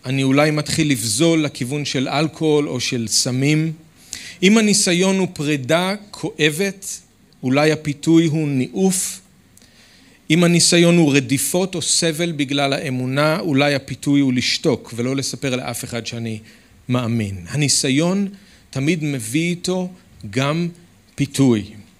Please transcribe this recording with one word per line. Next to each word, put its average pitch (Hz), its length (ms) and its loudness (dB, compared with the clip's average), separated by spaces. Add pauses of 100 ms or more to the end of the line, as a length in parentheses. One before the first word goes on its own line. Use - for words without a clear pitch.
אני 135 180 0
אולי 143 280 4
מתחיל 151 400 0
לבזול 135 520 2
לכיוון 139 420 -6
של 139 220 -2
אלכוהול 151 640 0
או 127 100 -4
של 117 280 -4
סמים. 147 640 0 (720)
אם 208 140 6
הניסיון 190 640 2
הוא 185 140 0
פרידה 151 600 -2 (160)
כואבת, 160 920 -4 (420)
אולי 143 280 2
הפיתוי 151 540 2
הוא 156 220 0
ניאוף. 185 760 -2 (1080)
אם 170 140 4
הניסיון 170 540 4
הוא 143 180 4
רדיפות 143 600 0
או 156 60 -6
סבל 165 500 -2
בגלל 143 420 -2
האמונה, 139 640 0
אולי 147 360 2
הפיתוי 143 440 -2
הוא 131 140 2
לשתוק 123 640 -2
ולא 123 200 -4
לספר 131 400 -4
לאף 123 280 -8
אחד 117 240 -8
שאני 113 320 -8 (500)
מאמין. 113 600 -2
הניסיון 151 800 0 (420)
תמיד 147 340 -2
מביא 143 460 -2
איתו 180 400 -4 (400)
גם 147 400 -2 (460)
פיתוי. 120 480 2 (360)